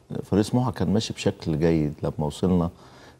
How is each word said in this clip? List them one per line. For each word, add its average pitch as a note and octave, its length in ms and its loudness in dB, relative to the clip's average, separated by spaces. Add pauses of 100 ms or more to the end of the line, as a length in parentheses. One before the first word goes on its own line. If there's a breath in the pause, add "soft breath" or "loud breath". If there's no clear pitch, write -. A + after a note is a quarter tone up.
(240)
فريق G2 200 2
سموحة B2 280 0
كان F#2 220 -2
ماشي A2 200 -2
بشكل - 460 -2
جيد D#2+ 340 2 (100)
لما D2+ 240 -2
وصلنا F2 420 2 (500 soft breath)